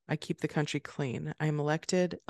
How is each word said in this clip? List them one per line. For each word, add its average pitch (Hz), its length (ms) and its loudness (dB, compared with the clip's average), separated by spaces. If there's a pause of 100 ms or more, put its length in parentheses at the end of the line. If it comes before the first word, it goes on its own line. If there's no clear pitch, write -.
I 156 80 0
keep - 240 -4
the 156 80 0
country 151 320 0
clean. 147 600 -4
I 156 80 2
am 151 120 2
elected, 165 580 2 (120)